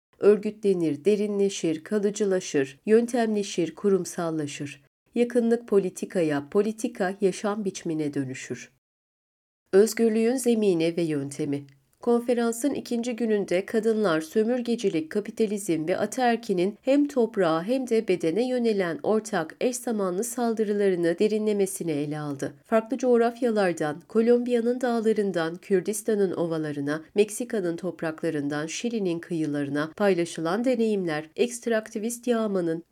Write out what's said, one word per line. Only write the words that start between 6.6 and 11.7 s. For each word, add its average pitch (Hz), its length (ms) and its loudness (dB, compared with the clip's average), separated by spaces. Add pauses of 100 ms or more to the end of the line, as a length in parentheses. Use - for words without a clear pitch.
yaşam 202 440 -2
biçimine 156 500 -4
dönüşür. 131 640 -8 (960)
Özgürlüğün 226 640 4
zemini 196 600 2
ve 175 60 0
yöntemi. 143 600 -4 (360)